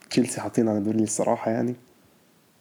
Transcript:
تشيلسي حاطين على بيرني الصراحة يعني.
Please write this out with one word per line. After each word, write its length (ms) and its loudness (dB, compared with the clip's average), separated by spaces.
تشيلسي 300 0
حاطين 280 0
على 120 0
بيرني 220 0
الصراحة 480 0
يعني. 240 -2